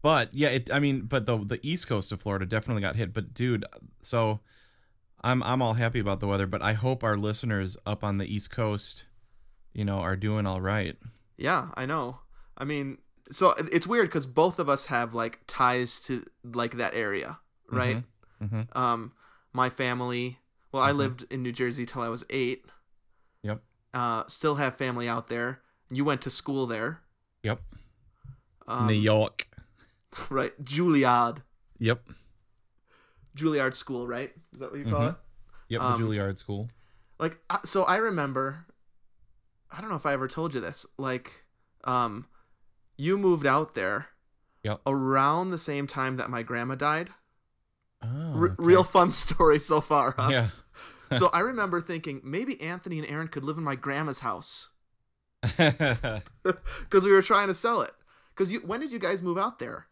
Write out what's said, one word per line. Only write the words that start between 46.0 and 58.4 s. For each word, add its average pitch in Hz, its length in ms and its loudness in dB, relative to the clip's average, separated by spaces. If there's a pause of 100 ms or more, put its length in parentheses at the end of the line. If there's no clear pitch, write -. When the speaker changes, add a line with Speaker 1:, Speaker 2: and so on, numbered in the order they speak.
Speaker 2:
that 123 140 -4
my 120 120 -4
grandma 120 320 -4
died. 151 360 -2 (920)
Speaker 1:
Oh, 147 320 -6
Speaker 2:
R-, 160 120 2
Speaker 1:
okay. 131 120 2
Speaker 2:
real 175 260 8
fun 180 280 6
<laughs> - 0 -
story 156 460 6
so 151 220 2
far, 139 380 2
huh? 135 120 2
Speaker 1:
Yeah. 120 220 4
<laughs> - 60 -18 (580)
Speaker 2:
So 180 160 6
I 170 80 4
remember 202 400 0
thinking, 165 420 -6
"Maybe 214 380 -6
Anthony 175 380 -8
and 151 100 -6
Aaron 156 200 -6
could 151 140 -8
live 151 140 -4
in 165 80 -6
my 139 120 -2
grandma's 139 440 -4
house." 98 480 -8 (380)
Speaker 1:
<laughs> - 500 -6
Speaker 2:
'Cause 131 640 2 (800)
we 202 100 4
were 196 100 10
trying 202 260 4
to 185 60 0
sell 226 260 0
it. - 120 -4 (420)
'Cause 190 160 0